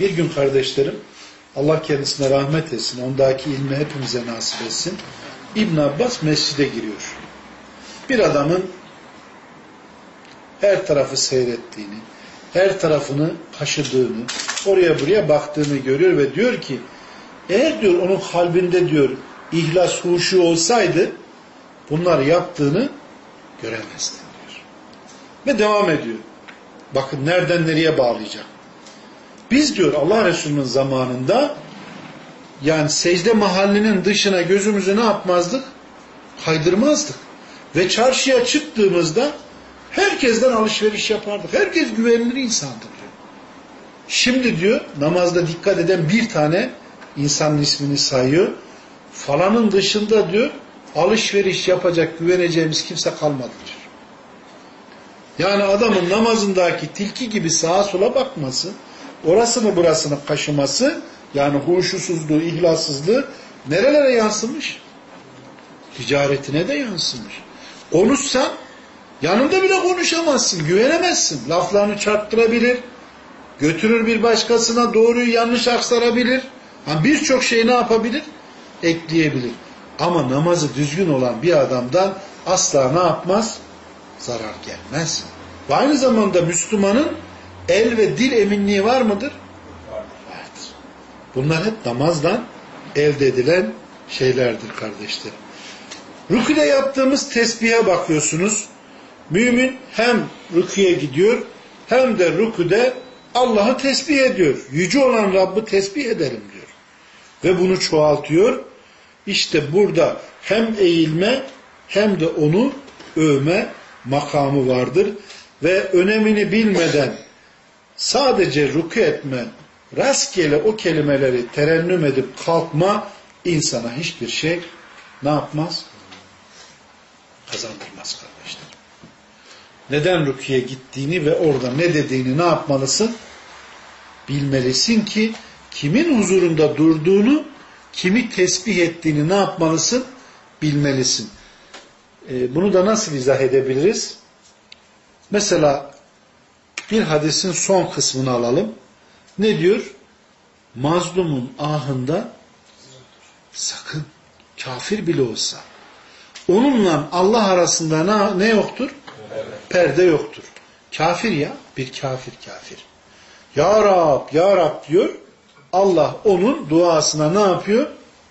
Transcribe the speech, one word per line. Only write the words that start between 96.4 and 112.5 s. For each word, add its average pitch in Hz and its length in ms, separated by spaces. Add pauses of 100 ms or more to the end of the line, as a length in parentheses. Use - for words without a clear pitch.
yaptığımız 269 680
tesbihe 226 580
bakıyorsunuz. 170 840 (600)
Mümin 247 460 (160)
hem 220 320 (300)
rüküye 180 380
gidiyor 151 500 (460)
hem 247 300
de 170 140
rüküde 208 640 (400)
Allah'ı 240 440
tesbih 277 400
ediyor. 185 380 (160)
"Yüce 180 320
olan 220 300
Rabb'ı 190 300
tesbih 202 400
ederim." 147 380 (100)
diyor. - 140 (800)
Ve 175 160
bunu 185 200
çoğaltıyor. 156 840 (640)
İşte 151 460
burada 165 440 (260)
hem 220 360
eğilme 175 640 (460)
hem 196 320
de 165 60
onu 175 460 (440)